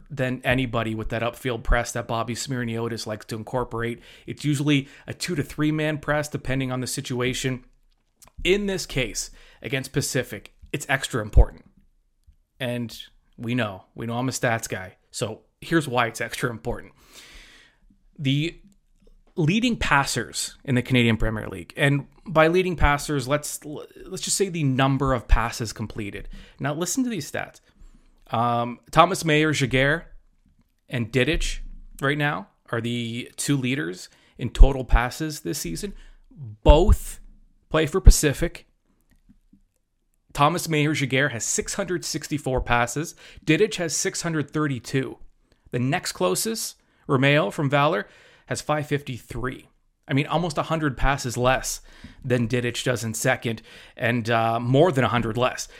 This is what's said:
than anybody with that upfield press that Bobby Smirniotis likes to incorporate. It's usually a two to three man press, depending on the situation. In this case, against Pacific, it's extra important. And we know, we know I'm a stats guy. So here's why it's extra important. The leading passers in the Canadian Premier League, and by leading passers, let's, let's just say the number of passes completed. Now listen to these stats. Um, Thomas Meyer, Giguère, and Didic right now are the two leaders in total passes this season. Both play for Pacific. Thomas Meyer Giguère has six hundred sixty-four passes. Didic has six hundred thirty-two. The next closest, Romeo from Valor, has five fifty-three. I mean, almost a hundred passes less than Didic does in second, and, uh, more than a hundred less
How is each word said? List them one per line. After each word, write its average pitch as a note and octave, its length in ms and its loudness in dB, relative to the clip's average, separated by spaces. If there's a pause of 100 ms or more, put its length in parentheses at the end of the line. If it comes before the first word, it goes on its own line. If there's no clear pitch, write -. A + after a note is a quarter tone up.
(120)
than B2+ 320 -4
anybody A#2+ 500 0
with A2 160 -6
that A2+ 140 -2
upfield A#2+ 400 -4
press A#2+ 300 2
that A#2 140 -6
Bobby A#2 280 -4
Smirniotis A#2 720 -4
likes G#2 200 -8
to A#2 80 -8
incorporate. A#2 640 -4 (280)
It's A#2+ 180 -8
usually C#3+ 440 2 (180)
a - 60 -10
two - 200 -6
to D3 80 -2
three D3+ 300 -2
man D#3 260 -2
press, D3 300 -2
depending C3 440 -4
on B2+ 100 -4
the B2+ 40 -4
situation. B2 800 -4 (800)
In G3+ 240 2
this F#3+ 180 -4
case, - 460 -4 (320)
against C3 280 -6
Pacific, B2 600 -4 (180)
it's - 160 -8
extra C#3 340 -2
important. - 440 4 (960)
And A#2+ 360 -6 (420)
we A#2+ 180 -4
know, G#2 300 -4 (100)
we A#2 100 -10
know A#2 140 -4
I'm C3 100 -2
a - 20 -4
stats A#2 380 -2
guy. F#2 280 -10 (120)
So A2 320 -6 (200)
here's D#3+ 260 0
why A#2+ 180 0
it's A2+ 160 -6
extra A#2 300 -4
important. G#2+ 420 -8 (1300)
The D3 400 -2 (760)
leading G#3+ 420 2
passers - 840 -2
in C3 120 0
the B2 80 2
Canadian A#2 340 4
Premier A2 300 -2
League, F2 280 -12
and C#3+ 300 2 (200)
by D#3+ 240 4
leading F3+ 260 2
passers, C#3+ 520 0
let's, D3 380 -4
let's - 580 -14
just - 140 -2
say G3 120 2
the E3 140 -2
number C3+ 500 2
of A#2 140 -2
passes A2+ 460 2
completed. G#2 560 -10 (300)
Now C#3 160 -2
listen F3 280 -2
to B3 60 -2
these G#3 220 -6
stats. - 300 -8 (680)
Um, A#2+ 520 -2 (100)
Thomas E3+ 320 6
Meyer, D#3 300 2
Giguère, C#3 500 2 (840)
and A#2 240 -4
Didic C3 460 0 (420)
right C#3+ 160 0
now D3+ 320 -2 (200)
are A#2 120 -2
the A#2+ 560 -4
two - 180 0
leaders C#3+ 540 -4 (280)
in B2 120 -4
total C3 340 8
passes B2+ 560 0
this D#3+ 200 -6
season. F3 340 -8 (360)
Both D3 920 4 (480)
play D#3 160 2
for F#3 160 -2
Pacific. - 640 6 (1700)
Thomas D#3+ 340 2
Meyer D3+ 260 2
Giguère C3 380 0
has A2 140 -8
six - 300 -4
hundred F3+ 280 -4
sixty-four C#3 560 -4
passes. A#2+ 560 0 (300)
Didic F3 300 4
has E3 200 -4
six - 280 -2
hundred D#3+ 280 -2
thirty-two. C#3 680 -4 (520)
The B2+ 80 -2
next C#3+ 320 0
closest, F#3 640 -2 (320)
Romeo D3 420 4
from D3+ 200 -2
Valor, D3+ 400 2 (380)
has B2+ 120 -4
five D3+ 280 -2
fifty-three. C3 800 -6 (360)
I - 80 -4
mean, C#3 140 2
almost E3 300 -2
a D#3+ 60 -2
hundred D#3 340 -2
passes C3 400 0
less B2+ 420 0 (460)
than A#2+ 240 2
Didic A#2+ 340 -2
does A2+ 220 -2
in A2 80 -4
second, A#2+ 480 -2 (340)
and, A#2 340 0
uh, A2+ 300 2
more C3+ 320 6
than C3 140 2
a - 20 2
hundred A2+ 300 0
less - 320 -2 (100)